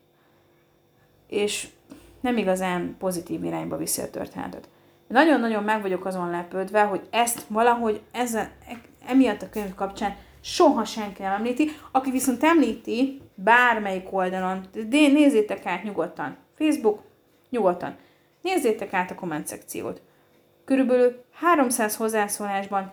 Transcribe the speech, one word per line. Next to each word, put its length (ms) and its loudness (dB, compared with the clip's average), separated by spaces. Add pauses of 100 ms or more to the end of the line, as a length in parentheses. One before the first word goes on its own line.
(1300)
és 420 -4 (500)
nem 180 0
igazán 600 0
pozitív 440 -4
irányba 340 -6
viszi 240 -4
a 80 -8
történetet. 600 -10 (380)
Nagyon-nagyon 560 2
meg 180 -2
vagyok 240 -4
azon 240 -4
lepődve, 540 -2
hogy 260 -2
ezt 380 -2
valahogy 540 2 (100)
ezzel, 400 -4 (540)
emiatt 360 4
a 80 -10
könyv 260 -8
kapcsán 400 -6 (260)
soha 440 4
senki 360 -10
nem 100 -4
említi. 380 0 (220)
Aki 200 0
viszont 320 -2
említi 800 2 (140)
bármelyik 800 2
oldalon, 600 -2
de 160 -8
nézzétek 760 4
át 180 -4
nyugodtan. 540 -6 (200)
Facebook, 440 2 (480)
nyugodtan. 460 -2 (460)
Nézzétek 520 0
át 180 -2
a 40 -14
komment 320 -6
szekciót. 540 -10 (640)
Körülbelül 580 2 (100)
háromszáz 600 2
hozzászólásban 960 -4